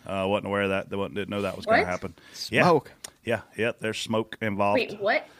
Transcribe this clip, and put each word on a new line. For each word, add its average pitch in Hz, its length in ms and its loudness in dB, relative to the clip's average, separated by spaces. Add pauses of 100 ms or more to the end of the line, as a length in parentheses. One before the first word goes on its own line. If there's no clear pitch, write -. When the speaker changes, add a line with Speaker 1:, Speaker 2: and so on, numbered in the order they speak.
Speaker 1:
Uh, 95 220 -2
wasn't 98 220 0
aware 101 140 2
of 98 80 2
that. 95 200 -2
They 98 60 -4
wasn't, 98 180 -4
didn't 98 160 -4
know 101 120 -2
that 92 120 -2
was 95 120 -12
gonna 220 160 6
Speaker 2:
What? - 40 0
Speaker 1:
happen. 90 280 -6 (360)
Yeah. 131 140 4
Speaker 3:
Smoke? 165 260 4 (340)
Speaker 1:
Yeah, 113 160 0 (160)
yeah, 113 220 0
there's 110 200 -4
smoke 110 420 -2
involved. 101 400 2
Speaker 2:
Wait, 202 200 -6
what? 226 240 2 (160)